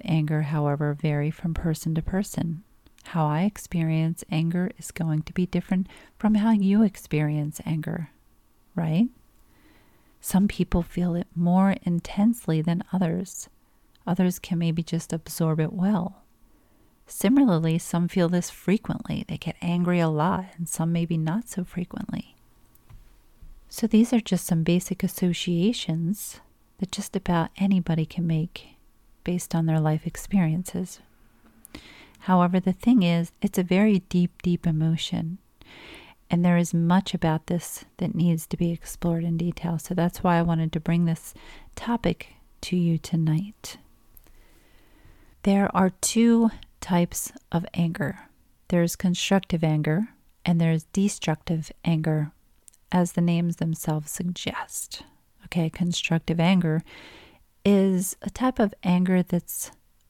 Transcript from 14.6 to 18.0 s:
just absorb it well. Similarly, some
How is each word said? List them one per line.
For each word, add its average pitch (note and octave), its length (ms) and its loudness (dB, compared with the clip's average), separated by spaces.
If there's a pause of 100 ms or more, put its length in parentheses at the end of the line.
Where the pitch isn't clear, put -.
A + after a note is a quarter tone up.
just - 300 -6
absorb D#3+ 480 -2
it D#3 120 -2
well. F#3 500 -2 (880)
Similarly, F#3 680 4
some E3+ 300 -2